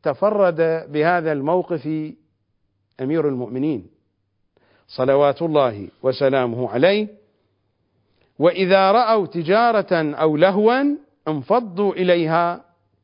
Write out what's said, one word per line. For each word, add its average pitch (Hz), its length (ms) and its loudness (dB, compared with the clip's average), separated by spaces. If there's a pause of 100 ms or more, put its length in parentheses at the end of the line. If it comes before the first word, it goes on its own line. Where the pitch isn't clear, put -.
تفرد 165 880 0
بهذا 160 400 0
الموقف 156 800 -4 (880)
أمير 147 280 -2
المؤمنين 127 600 -6 (1000)
صلواتُ 139 540 0
الله 127 460 -2 (140)
وسلامُه 127 680 0
عليه: 196 380 2 (1300)
"وإذا 185 540 2
رأوا 220 340 2
تجارة 175 880 0
أو 156 220 0
لهوا 220 600 2 (320)
انفضوا 185 680 -2
إليها 175 680 0 (400)